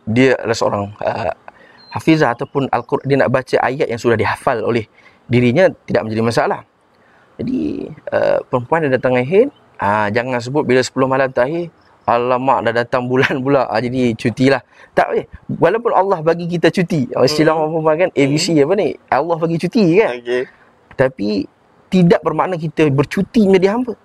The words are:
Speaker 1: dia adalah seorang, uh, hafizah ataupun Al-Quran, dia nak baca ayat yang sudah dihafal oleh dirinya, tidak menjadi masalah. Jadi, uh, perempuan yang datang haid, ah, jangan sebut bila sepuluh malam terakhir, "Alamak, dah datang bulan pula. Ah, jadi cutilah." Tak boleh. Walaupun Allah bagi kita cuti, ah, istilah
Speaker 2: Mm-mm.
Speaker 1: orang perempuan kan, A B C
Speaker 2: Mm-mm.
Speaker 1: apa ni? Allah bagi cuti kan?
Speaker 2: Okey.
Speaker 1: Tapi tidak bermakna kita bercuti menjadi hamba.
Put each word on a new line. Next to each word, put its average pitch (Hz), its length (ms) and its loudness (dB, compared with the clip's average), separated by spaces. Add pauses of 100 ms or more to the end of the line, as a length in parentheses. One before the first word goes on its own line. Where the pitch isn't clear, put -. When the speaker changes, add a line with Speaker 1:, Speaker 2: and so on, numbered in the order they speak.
Speaker 1:
dia 123 320 4
adalah 113 180 -2
seorang, 101 280 -2 (180)
uh, - 320 -4 (560)
hafizah 156 420 0
ataupun 135 380 -4
Al-Quran, - 340 -4
dia 139 140 0
nak 120 120 2
baca 131 280 0
ayat 131 320 -2
yang 120 80 -6
sudah 117 160 0
dihafal 107 480 -2
oleh 110 240 -2 (400)
dirinya, 123 400 4 (180)
tidak 107 220 -2
menjadi 110 180 -2
masalah. 143 360 0 (760)
Jadi, - 540 -6 (200)
uh, 50 360 0
perempuan 147 400 -2
yang 131 80 0
datang 127 240 0
haid, 196 320 2 (280)
ah, 196 320 0
jangan 120 320 -2
sebut 135 240 -2
bila 127 160 4
sepuluh 131 240 -2
malam 131 240 0
terakhir, 160 400 -2 (320)
"Alamak, 123 640 0
dah 117 160 0
datang 123 240 -4
bulan 131 320 0
pula. 131 320 0
Ah, 107 80 -2
jadi 123 400 0
cutilah." 131 420 0 (320)
Tak - 220 0
boleh. - 120 -4 (200)
Walaupun 214 480 0
Allah 190 240 2
bagi 170 320 -2
kita 170 240 0
cuti, 170 400 0
ah, - 80 0
istilah 151 320 2
Speaker 2:
Mm-mm. 160 80 -2
Speaker 1:
orang 156 160 -2
perempuan 156 240 2
kan, 180 80 0
A - 160 0
B 139 80 0
C 156 160 -2
Speaker 2:
Mm-mm. 143 160 4
Speaker 1:
apa 160 80 0
ni? 190 140 0 (180)
Allah 165 320 -2
bagi 165 240 -2
cuti 196 200 0 (200)
kan? 180 160 0
Speaker 2:
Okey. 123 240 -2 (560)
Speaker 1:
Tapi 135 300 0 (600)
tidak 185 320 4
bermakna 160 380 -2
kita 156 320 0
bercuti 190 560 0
menjadi 190 320 2
hamba. 247 160 -6 (100)